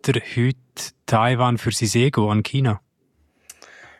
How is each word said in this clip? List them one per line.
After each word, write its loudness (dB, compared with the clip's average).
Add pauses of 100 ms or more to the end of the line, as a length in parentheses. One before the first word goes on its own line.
er 0 (140)
heute 0 (480)
Taiwan 2
für -4
sein 0
Ego 2
an 2
China? -2 (1200)